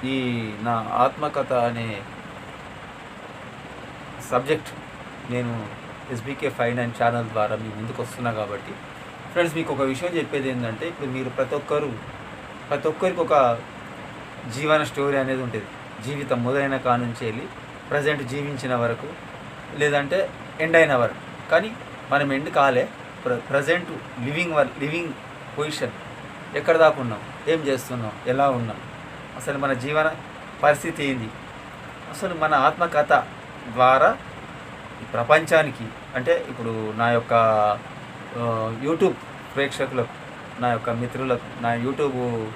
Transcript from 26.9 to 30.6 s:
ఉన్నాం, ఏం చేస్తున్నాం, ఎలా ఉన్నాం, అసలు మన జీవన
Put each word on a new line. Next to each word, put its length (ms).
ఉన్నాం, 180
ఏం 100
చేస్తున్నాం, 540
ఎలా 220
ఉన్నాం, 280
అసలు 220
మన 140
జీవన 420